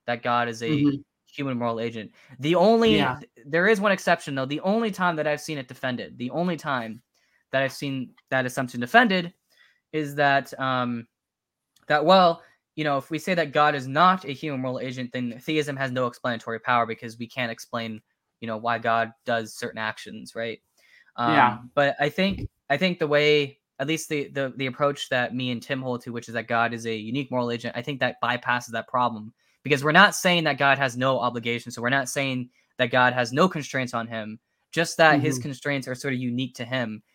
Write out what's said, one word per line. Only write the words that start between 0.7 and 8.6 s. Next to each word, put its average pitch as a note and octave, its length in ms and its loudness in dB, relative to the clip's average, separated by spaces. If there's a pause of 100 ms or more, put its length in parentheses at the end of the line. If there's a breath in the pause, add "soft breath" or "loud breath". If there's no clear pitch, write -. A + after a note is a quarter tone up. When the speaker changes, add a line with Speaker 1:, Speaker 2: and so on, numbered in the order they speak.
Speaker 1:
human C3+ 320 -6
moral A#2 220 -2
agent. A2+ 320 -6 (260 soft breath)
The D3 160 0
only, A3 420 6
Speaker 2:
Yeah. B2+ 220 2
Speaker 1:
th-, - 280 -20
there E3 200 2
is G#3+ 140 4
one G#3 100 4
exception F3 460 0
though. C3 100 -2
The C#3+ 140 -4
only G#3+ 320 0
time F3+ 240 0
that D3+ 100 -2
I've D3 140 -2
seen D3+ 180 -6
it C3 80 -10
defended, B2 500 -6
the B2 140 -6
only E3+ 260 -2
time B2 460 -6 (480)
that C3+ 120 2
I've C3 100 -2
seen C3+ 420 -8 (160)
that C3 160 0
assumption B2 320 -6